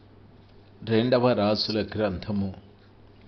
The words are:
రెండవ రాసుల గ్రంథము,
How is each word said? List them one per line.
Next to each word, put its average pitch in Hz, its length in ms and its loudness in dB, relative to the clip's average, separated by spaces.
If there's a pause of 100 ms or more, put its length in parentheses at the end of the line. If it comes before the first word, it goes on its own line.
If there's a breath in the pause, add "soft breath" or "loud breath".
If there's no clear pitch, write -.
(840)
రెండవ 123 500 2
రాసుల 104 480 0
గ్రంథము, 98 720 -4 (760)